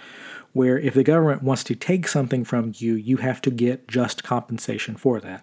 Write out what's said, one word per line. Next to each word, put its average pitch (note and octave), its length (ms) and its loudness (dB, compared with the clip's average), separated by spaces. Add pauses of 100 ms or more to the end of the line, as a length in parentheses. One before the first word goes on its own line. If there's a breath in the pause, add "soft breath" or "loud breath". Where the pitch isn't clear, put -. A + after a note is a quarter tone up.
(520 loud breath)
where B2+ 260 2
if C#3 140 0
the C3+ 120 4
government D3+ 380 4
wants C3 220 0
to B2 100 -2
take F3 320 0
something B2+ 380 0
from A2+ 320 -2
you, A2+ 180 0
you A2+ 240 0
have B2+ 220 -2
to C3+ 100 0
get A#2+ 380 0
just B2 340 -2
compensation A2+ 720 -4
for A#2 260 0
that. F#2 220 -14